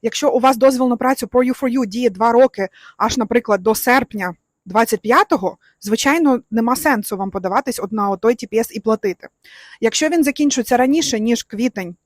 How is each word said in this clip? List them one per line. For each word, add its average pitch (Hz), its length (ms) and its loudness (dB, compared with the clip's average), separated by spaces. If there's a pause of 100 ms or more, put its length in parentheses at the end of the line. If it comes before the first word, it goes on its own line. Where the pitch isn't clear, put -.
Якщо 226 300 -2
у 254 80 2
вас 262 180 2
дозвіл 262 300 2
на 247 80 0
працю 254 320 -2
по 247 160 0
U 254 160 -2
four 262 200 -2
U 254 60 0
діє 226 240 -2
два 214 220 0
роки, 233 380 2 (280)
аж, - 200 0
наприклад, 220 460 0
до 214 120 2
серпня 214 580 0 (320)
двадцять 214 360 0
п'ятого, 233 560 0 (240)
звичайно, 269 600 2 (100)
нема 226 240 0
сенсу 247 420 -2
вам 190 140 -4
подаватись 196 480 -4
от 196 120 -6
на 208 180 -2
отой 220 260 2
Т 226 120 -12
П 220 100 -4
С - 180 -4
і 220 40 -6
платити. 214 480 -2 (520)
Якщо 226 300 0
він 339 140 2
закінчується 269 540 0
раніше, 262 420 2
ніж 226 240 0
квітень 202 520 -6 (100)